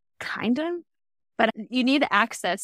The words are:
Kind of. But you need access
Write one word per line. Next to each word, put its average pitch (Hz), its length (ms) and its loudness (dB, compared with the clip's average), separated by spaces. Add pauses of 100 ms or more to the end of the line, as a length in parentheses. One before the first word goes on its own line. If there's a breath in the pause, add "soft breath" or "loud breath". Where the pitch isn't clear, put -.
(200)
Kind - 380 -2
of. 330 160 -2 (640)
But 220 140 2 (180)
you 254 140 0
need 269 260 4
access 196 540 0